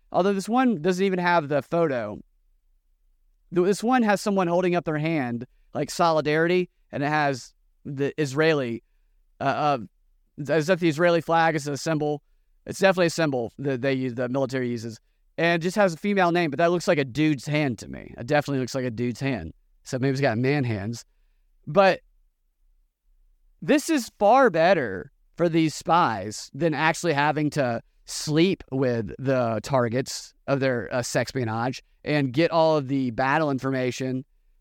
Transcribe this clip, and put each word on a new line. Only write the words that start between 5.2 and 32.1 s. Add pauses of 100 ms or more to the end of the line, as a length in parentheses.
like
solidarity, (200)
and
it
has (300)
the
Israeli, (580)
uh,
uh, (680)
as
if
the
Israeli
flag
is
a
symbol. (440)
It's
definitely
a
symbol
that
they
use,
the
military
uses. (400)
And
it
just
has
a
female
name,
but
that
looks
like
a
dude's
hand
to
me.
It
definitely
looks
like
a
dude's
hand. (320)
So
maybe
it's
got
man
hands. (640)
But (1600)
this
is
far
better (240)
for
these
spies
than
actually
having
to (220)
sleep
with
the
targets (120)
of
their,
uh,
sexpionage (240)
and